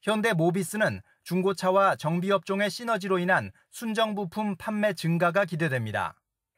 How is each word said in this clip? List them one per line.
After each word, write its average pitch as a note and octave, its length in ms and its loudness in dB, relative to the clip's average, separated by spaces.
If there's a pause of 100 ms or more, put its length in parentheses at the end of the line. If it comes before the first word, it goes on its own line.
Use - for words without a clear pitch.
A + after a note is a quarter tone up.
현대모비스는 F#3+ 1000 0 (220)
중고차와 F#3 720 2
정비업종의 F#3+ 760 0
시너지로 G3+ 480 -2
인한 F3 340 0 (180)
순정부품 G#3+ 840 -2
판매 G#3 380 -2
증가가 E3+ 500 0
기대됩니다. A#2+ 720 -2 (420)